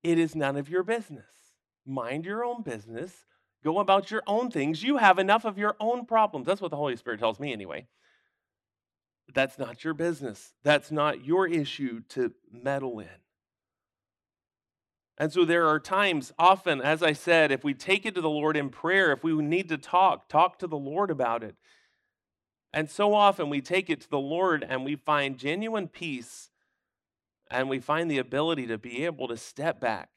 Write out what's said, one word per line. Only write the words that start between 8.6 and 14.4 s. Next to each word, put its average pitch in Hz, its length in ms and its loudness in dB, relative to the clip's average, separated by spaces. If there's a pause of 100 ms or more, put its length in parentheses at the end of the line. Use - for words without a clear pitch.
That's 135 260 0
not 117 260 -10
your 160 100 -4
business. 143 580 -6 (120)
That's 147 260 2
not 147 340 -2
your 180 220 2
issue 139 600 -4
to 123 260 -4 (160)
meddle 123 480 -6
in. - 240 -18 (1900)